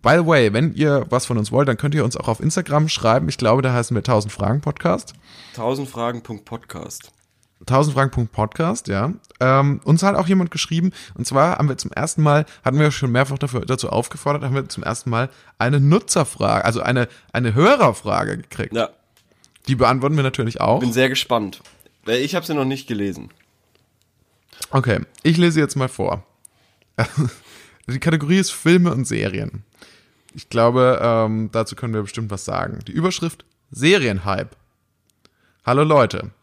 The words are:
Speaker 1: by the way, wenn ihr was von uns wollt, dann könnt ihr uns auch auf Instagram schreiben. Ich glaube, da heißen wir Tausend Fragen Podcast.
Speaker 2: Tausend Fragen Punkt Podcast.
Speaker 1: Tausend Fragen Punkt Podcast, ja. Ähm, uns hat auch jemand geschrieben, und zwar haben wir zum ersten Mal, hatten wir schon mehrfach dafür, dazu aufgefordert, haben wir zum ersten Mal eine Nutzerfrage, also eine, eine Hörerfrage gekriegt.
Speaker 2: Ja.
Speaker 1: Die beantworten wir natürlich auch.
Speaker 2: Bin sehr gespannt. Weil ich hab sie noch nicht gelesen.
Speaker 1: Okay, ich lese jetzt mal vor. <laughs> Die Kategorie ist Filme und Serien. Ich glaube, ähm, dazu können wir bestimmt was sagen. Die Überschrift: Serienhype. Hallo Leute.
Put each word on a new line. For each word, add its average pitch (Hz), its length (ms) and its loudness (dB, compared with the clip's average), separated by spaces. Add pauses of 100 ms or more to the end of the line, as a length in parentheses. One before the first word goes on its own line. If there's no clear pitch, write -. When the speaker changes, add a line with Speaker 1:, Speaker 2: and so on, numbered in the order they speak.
Speaker 1:
by 131 180 4
the 165 60 2
way, 135 280 4
wenn 143 200 2
ihr 139 380 2
was 123 160 -2
von 120 100 -2
uns 107 140 -2
wollt, 135 160 2
dann 120 100 0
könnt 147 180 -2
ihr 151 80 2
uns 113 140 -2
auch - 100 -6
auf 113 120 -2
Instagram 156 500 0
schreiben. 117 400 0
Ich - 80 -8
glaube, 120 240 2
da 127 120 0
heißen 120 220 -2
wir 101 60 -2
Tausend 104 320 0
Fragen 110 280 -2
Podcast. - 520 -4 (420)
Speaker 2:
Tausend 131 320 -4
Fragen 120 360 -6
Punkt 107 220 -14
Podcast. - 680 -14 (540)
Speaker 1:
Tausend 139 280 2
Fragen 135 180 2
Punkt 120 200 -4
Podcast, 165 560 -4
ja. 107 260 -2 (280)
Ähm, 135 420 2
uns 160 200 4
hat 196 120 2
auch 165 120 0
jemand 185 240 2
geschrieben, 165 400 -2 (240)
und 123 120 -6
zwar 143 300 2
haben 147 120 2
wir 131 80 -4
zum - 140 -10
ersten - 300 -2
Mal, 151 240 4 (180)
hatten 131 160 0
wir 151 120 4
schon 131 200 -2
mehrfach 135 260 0
dafür, 123 280 -4
dazu - 240 -2
aufgefordert, 143 540 -4
haben 135 120 -2
wir 135 140 -4
zum - 140 -10
ersten - 260 -6
Mal 120 200 -2 (280)
eine 135 220 2
Nutzerfrage, 139 840 2
also 117 160 0
eine, 123 260 0 (260)
eine 117 200 0
Hörerfrage 143 840 2
gekriegt. - 360 -10
Speaker 2:
Ja. 113 160 -2 (760)
Speaker 1:
Die 135 80 2
beantworten 131 400 2
wir 143 80 2
natürlich 120 380 -4
auch. 117 180 2
Speaker 2:
Bin 120 140 -2
sehr 131 160 4
gespannt. 113 520 -2 (440)
Weil 120 160 0
ich 147 120 -4
hab 170 120 -2
sie 160 100 -6
noch 139 100 0
nicht 135 220 -4
gelesen. 98 420 -6 (1400)
Speaker 1:
Okay, 117 280 0 (240)
ich 160 140 2
lese 170 220 4
jetzt 147 160 0
mal 131 140 -2
vor. - 340 -6 (720)
<laughs> 113 80 0 (840)
Die 131 120 -6
Kategorie 160 380 0
ist 185 140 0
Filme 175 420 4
und 127 120 -2
Serien. 104 580 -4 (720)
Ich - 140 -20
glaube, 123 520 4
ähm, 110 500 0
dazu 113 240 -4
können 113 180 -6
wir 107 100 -2
bestimmt 107 260 -8
was 98 160 -8
sagen. 90 420 -6
Die 95 40 -14
Überschrift: 165 540 -4 (260)
Serienhype. 107 800 0 (1120)
Hallo 135 180 2
Leute. 147 480 2 (120)